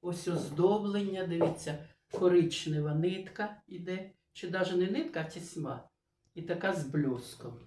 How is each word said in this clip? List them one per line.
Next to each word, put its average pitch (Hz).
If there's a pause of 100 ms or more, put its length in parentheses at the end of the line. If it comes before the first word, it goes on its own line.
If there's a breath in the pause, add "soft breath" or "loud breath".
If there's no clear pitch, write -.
Ось 175
оздоблення, 190
дивіться, 165 (260 loud breath)
коричнева 156
нитка 190
іде. 185 (220)
Чи -
даже 180
не 185
нитка, 254
а -
тісьма. 156 (460)
І 165
така 175
з 156
бльоском. 127